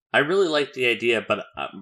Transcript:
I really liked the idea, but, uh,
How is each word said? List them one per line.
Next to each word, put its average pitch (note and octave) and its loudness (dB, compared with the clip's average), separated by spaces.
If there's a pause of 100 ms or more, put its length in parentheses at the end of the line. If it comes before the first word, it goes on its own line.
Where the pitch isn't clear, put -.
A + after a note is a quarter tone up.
(120)
I A#2 4
really F3 2
liked D3 -2
the B2+ -2
idea, A2+ 0
but, G2+ -2 (100)
uh, C#2 -8 (140)